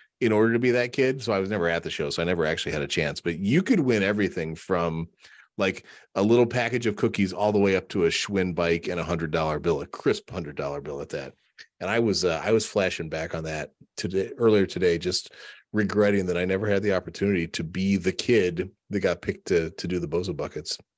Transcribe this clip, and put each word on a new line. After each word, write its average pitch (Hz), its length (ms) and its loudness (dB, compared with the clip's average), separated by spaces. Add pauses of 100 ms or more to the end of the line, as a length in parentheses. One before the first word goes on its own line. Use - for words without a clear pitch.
(200)
in 113 120 2
order 110 220 4
to 117 60 2
be 123 120 4
that 120 200 0
kid. 131 320 0
So 113 80 -2
I 98 80 2
was 95 100 -2
never 87 200 0
at 82 140 0
the 80 60 -6
show. 73 200 -4
So 85 120 -4
I 85 40 0
never 85 200 2
actually 78 280 -2
had 76 80 -2
a 71 60 -4
chance, 73 340 -2
but 82 180 -4
you 123 240 2
could 226 160 2
win 117 240 2
everything 92 500 0
from, 82 540 -2 (500)
like, 95 280 -2 (300)
a 107 60 2
little 117 240 6
package 117 400 -2
of 104 120 0
cookies 101 360 0
all 104 200 2
the 104 60 4
way 98 160 6
up 90 140 -2
to 90 160 2
a 82 40 4
Schwinn 92 440 0
bike 85 360 0
and 87 100 -2
a 82 60 -4
hundred 82 260 -2
dollar 80 280 0
bill, 82 220 0
a 151 60 -10
crisp - 420 -4
hundred 80 280 -8
dollar 71 240 -6
bill 71 200 -10
at - 80 -12
that. 69 240 -10 (460)
And 92 100 -6
I 113 100 0
was, 101 260 2
uh, 80 180 0
I 104 80 0
was 113 140 4
flashing 90 440 -2
back 80 240 -6
on 80 120 -6
that 78 260 -6 (240)
today, 95 420 -2
earlier 107 280 6
today, 87 320 0
just 87 340 -4 (400)
regretting 101 540 2
that 90 120 0
I 90 80 0
never 95 220 0
had 101 160 2
the 101 100 2
opportunity 90 540 0
to - 160 -6
be 92 340 0
the 90 140 2
kid 95 580 0 (200)
that 101 100 -2
got 90 220 0
picked - 260 -8
to, 82 240 2
to - 160 -10
do 87 120 -2
the 82 80 -4
Bozo 87 280 -4
buckets 73 420 -8 (200)